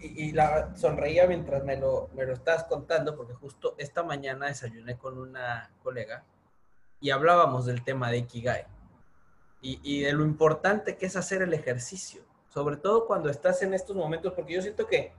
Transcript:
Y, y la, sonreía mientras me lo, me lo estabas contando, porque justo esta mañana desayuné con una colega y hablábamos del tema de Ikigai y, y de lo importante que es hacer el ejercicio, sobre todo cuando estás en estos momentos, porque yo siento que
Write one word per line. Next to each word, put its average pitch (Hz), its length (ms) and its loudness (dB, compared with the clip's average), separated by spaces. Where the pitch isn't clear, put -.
Y, 151 240 -10
y 151 80 -4
la, 151 440 2
sonreía 156 500 4
mientras 139 380 0
me 135 120 -2
lo, 135 380 0
me 131 100 -4
lo 131 80 -2
estabas 160 320 0
contando, 151 520 -2
porque 123 180 -14
justo - 440 -8
esta 147 240 -4
mañana 139 440 -6
desayuné 123 520 -8
con 131 200 -12
una 127 520 -8
colega 120 420 -8
y 143 100 -2
hablábamos 139 560 6
del 123 180 -2
tema 127 260 -2
de 120 80 0
Ikigai 120 460 -4
y, 131 240 -10
y 143 160 -2
de 143 120 2
lo 151 120 4
importante 156 720 4
que 185 100 -4
es 185 100 -4
hacer 185 260 0
el 175 120 0
ejercicio, 131 680 -6
sobre 143 280 -2
todo 220 300 4
cuando 165 220 2
estás 180 340 2
en 190 120 2
estos 190 200 -4
momentos, 165 380 -2
porque 160 220 -6
yo 185 80 -2
siento 208 240 -4
que 147 320 0